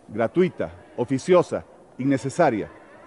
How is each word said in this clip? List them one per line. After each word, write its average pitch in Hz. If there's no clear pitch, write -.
gratuitas, 113
oficiosas, 127
innecesarias, 131